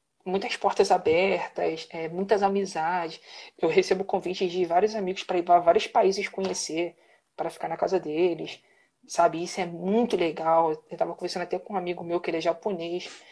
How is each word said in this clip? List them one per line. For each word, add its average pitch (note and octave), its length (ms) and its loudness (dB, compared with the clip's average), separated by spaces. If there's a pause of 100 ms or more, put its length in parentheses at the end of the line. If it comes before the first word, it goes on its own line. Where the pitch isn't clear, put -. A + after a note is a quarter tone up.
(260)
muitas F#3+ 320 -4
portas G3 340 2
abertas, F3 1000 0
é, E3 180 -8
muitas G3 340 0
amizades. F3+ 760 -2 (380)
Eu - 120 0
recebo F#3+ 340 2
convites F#3 480 -2
de F3+ 140 0
vários G3 300 2
amigos F#3+ 280 -4
pra F#3 140 -2
ir E3+ 60 0
pra F3 160 6
vários F3 280 4
países G3 420 2
conhecer, F3 640 -4 (400)
pra D#3+ 140 -6
ficar - 200 -8
na E3 80 -6
casa F3+ 220 0
deles, D#3+ 600 -2 (460)
sabe? E3+ 360 2
Isso F3+ 180 -6
é F3+ 40 0
muito F#3+ 520 0
legal. E3 540 2 (180)
Eu G3+ 80 -12
tava E3+ 180 -2
conversando F3+ 280 -6
até F3+ 160 -4
com - 140 -12
um G3 40 -2
amigo F3 260 -4
meu, E3+ 180 -2
que - 80 -4
ele E3 80 -2
é E3 40 -2
japonês. E3+ 680 -4 (220)